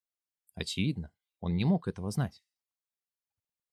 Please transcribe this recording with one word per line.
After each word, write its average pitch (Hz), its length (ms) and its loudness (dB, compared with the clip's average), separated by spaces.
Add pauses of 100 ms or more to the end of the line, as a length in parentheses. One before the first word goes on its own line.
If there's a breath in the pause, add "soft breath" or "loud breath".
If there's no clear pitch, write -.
(540)
Очевидно, 92 560 -2 (300)
он 87 160 0
не 101 80 2
мог 170 240 4
этого 95 220 -4
знать. - 340 -4 (1300)